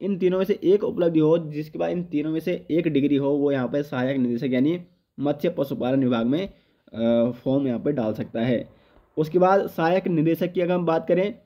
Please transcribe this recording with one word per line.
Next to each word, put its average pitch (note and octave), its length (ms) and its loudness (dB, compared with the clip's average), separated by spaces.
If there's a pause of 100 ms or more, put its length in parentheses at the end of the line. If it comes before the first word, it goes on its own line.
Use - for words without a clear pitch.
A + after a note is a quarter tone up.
इन F#3+ 180 -4
तीनों F3+ 200 2
में F#3+ 60 2
से G3 200 -2
एक G#3 200 4
उपलब्धि E3+ 360 2
हो, D#3 180 4
जिसके D3+ 400 -8
पास E3+ 120 -2
इन F3 140 -4
तीनों D3+ 260 -4
में D#3+ 100 -2
से F3 300 -4
एक E3 180 2
डिग्री C#3+ 280 2
हो, C#3 140 0
वो C#3+ 220 2
यहाँ C3 160 0
पे C#3+ 140 -2
सहायक C3 340 -2
निदेशक B2 340 0
यानी C#3+ 300 2 (400)
मत्स्य D3 280 -2
पशुपालन C3+ 560 -2
विभाग A#2+ 220 0
में, E3+ 220 -2 (460)
अ, A#2 360 2
फॉर्म C3+ 360 -2
यहाँ A#2 120 -2
पे D3 140 -2
डाल A2 200 -2
सकता A#2 280 -6
है। A#2 280 0 (480)
उसके D#3 220 0
बाद F#3 280 4
सहायक F3 420 0
निदेशक E3 440 0
की F#3 80 -2
अगर F3 140 0
हम F3 120 -2
बात E3 220 0
करें F#3 260 0 (120)